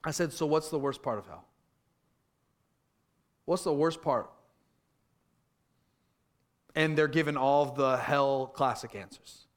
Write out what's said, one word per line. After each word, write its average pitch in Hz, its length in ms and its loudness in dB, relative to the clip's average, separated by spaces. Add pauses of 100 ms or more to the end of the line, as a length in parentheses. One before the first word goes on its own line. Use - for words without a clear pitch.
I 160 60 -2
said, 156 200 -2
"So 160 140 -4
what's 156 240 2
the 160 100 -2
worst 135 240 -4
part 110 160 -4
of 98 80 -16
hell? 80 180 -18 (2000)
What's 175 220 -2
the 165 80 0
worst 156 280 0
part?" 131 300 0 (2500)
And 156 220 4
they're 151 120 4
given 151 260 0
all 139 300 4
the 131 320 0
hell 139 500 0
classic 123 480 -4
answers. - 600 -18